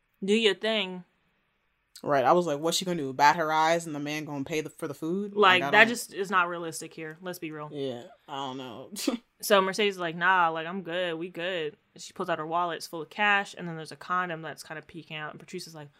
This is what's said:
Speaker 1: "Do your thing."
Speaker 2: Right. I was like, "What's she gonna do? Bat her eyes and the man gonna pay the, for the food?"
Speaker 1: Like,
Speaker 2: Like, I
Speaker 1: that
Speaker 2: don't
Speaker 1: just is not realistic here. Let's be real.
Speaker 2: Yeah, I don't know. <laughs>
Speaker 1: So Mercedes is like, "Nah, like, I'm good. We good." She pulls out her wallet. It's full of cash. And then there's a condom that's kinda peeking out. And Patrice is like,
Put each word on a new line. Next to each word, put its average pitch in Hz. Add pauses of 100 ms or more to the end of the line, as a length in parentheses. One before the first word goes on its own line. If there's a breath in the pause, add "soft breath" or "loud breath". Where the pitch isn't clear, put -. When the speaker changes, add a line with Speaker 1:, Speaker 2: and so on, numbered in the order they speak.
(240)
Speaker 1:
"Do 196
your 214
thing." 190 (960)
Speaker 2:
Right. 139
I 135
was 175
like, 143
"What's 165
she 185
gonna 175
do? 135
Bat 143
her 156
eyes 160
and 160
the 147
man 151
gonna 143
pay 156
the, 151
for -
the 143
food?" 196
Speaker 1:
Like, 185
Speaker 2:
Like, -
I 139
Speaker 1:
that 208
Speaker 2:
don't -
Speaker 1:
just 240
is 190
not 180
realistic 170
here. 156
Let's 180
be 156
real. 151
Speaker 2:
Yeah, 135 (240)
I 147
don't 135
know. 127
<laughs> 233 (220)
Speaker 1:
So 202
Mercedes 190
is 185
like, 170
"Nah, 175
like, 160
I'm 190
good. 170
We 170
good." 170 (200)
She -
pulls 185
out 165
her 156
wallet. 165
It's -
full 165
of -
cash. 202
And 175
then 165
there's 156
a 147
condom 175
that's 147
kinda 156
peeking 160
out. 151
And 156
Patrice 175
is 160
like, 147 (100)